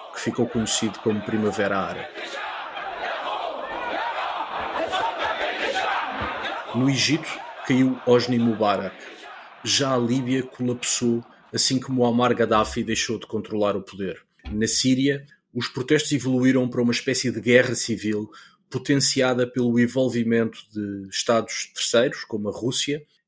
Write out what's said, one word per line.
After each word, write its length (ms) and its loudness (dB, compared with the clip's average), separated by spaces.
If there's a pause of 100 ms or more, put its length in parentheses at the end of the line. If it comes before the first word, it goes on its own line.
(160)
que 60 -8
ficou 260 0
conhecido 540 -2
como 200 0
Primavera 560 0
Árabe. 320 -4 (4000)
No 160 2
Egito, 400 0 (380)
caiu 400 4
Hosni 320 6
Mubarak. 560 2 (680)
Já 300 2
a 40 4
Líbia 440 2
colapsou 800 0 (300)
assim 260 2
que 120 -8
Muammar 420 4
Gaddafi 500 2
deixou 360 -2
de 80 -18
controlar 480 -2
o 80 -6
poder. 360 -8 (320)
Na 140 0
Síria, 580 2 (300)
os 140 -4
protestos 460 0
evoluíram 540 2
para 140 -2
uma 100 4
espécie 380 -2
de 100 -4
guerra 360 6
civil 560 -2 (380)
potenciada 760 2
pelo 340 2
envolvimento 800 2 (140)
de 360 -6
Estados 640 -2
terceiros, 520 0
como 240 -4
a 20 -2
Rússia, 540 -4 (220)